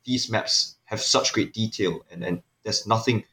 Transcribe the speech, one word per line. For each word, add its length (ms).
these 260
maps 540
have 160
such 320
great 200
detail, 600
and, 100
and 200
there's 240
nothing 460